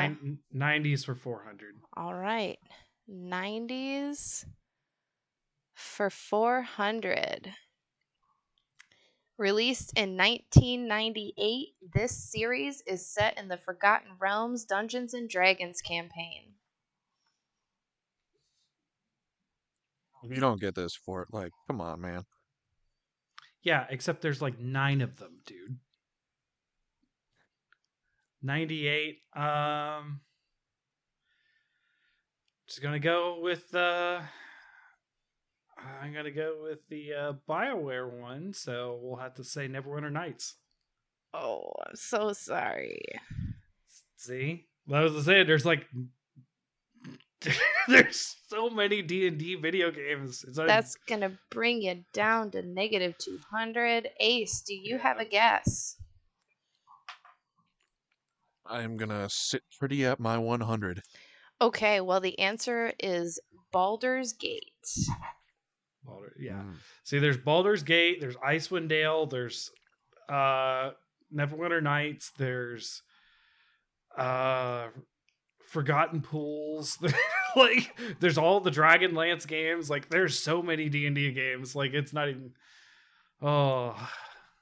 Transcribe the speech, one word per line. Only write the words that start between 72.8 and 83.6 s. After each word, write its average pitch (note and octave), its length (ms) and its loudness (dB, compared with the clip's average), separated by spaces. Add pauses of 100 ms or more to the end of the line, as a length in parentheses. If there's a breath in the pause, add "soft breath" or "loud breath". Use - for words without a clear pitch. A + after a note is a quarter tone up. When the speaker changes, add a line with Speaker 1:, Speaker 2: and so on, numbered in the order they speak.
Speaker 1:
uh, B2+ 720 0 (800)
Forgotten D#3 540 2
Pools, D3+ 760 -6 (300)
<laughs> F#4 280 0
like, A#3+ 380 8 (260 loud breath)
there's E3 180 4
all F3 220 6
the F3+ 100 2
Dragonlance E3 760 6
games, D#3+ 440 -2
like, C#3+ 180 -2
there's E3 300 2
so E3+ 240 0
many D#3 260 -2
D C#3+ 180 0
and C#3+ 80 2
D C#3+ 180 2
games, C3 440 -4
like, C#3 160 0
it's D3 220 -2
not D3 160 0
even, C3 220 -10 (920 soft breath)
oh. C3+ 520 4 (680 loud breath)